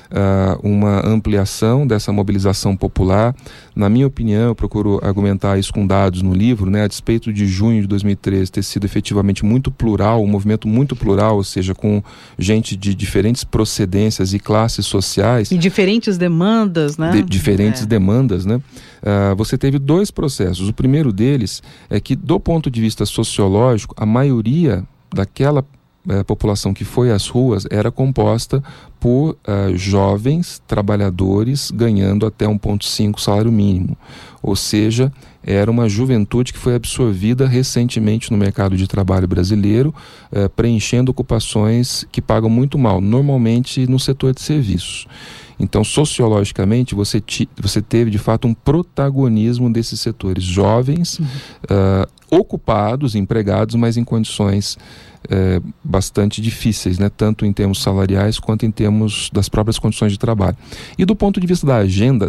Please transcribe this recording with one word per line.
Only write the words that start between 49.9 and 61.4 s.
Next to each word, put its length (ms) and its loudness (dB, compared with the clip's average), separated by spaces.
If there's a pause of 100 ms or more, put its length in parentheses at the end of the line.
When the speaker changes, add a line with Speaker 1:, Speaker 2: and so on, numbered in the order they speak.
Speaker 1:
setores 420 -4
jovens, 800 0
Speaker 2:
Uhum. 60 -2 (440)
Speaker 1:
ah, 380 2 (220)
ocupados, 840 0
empregados, 640 0
mas 200 2
em 80 0
condições, 720 -2 (500)
eh, 320 2 (240)
bastante 560 0
difíceis, 580 -2
né? 100 2
Tanto 380 -2
em 60 0
termos 280 0
salariais 600 0
quanto 260 -2
em 60 0
termos 600 0
das 160 0
próprias 300 0
condições 320 0
de 80 -4
trabalho. 380 0 (420)
E 60 2
do 100 2
ponto 260 0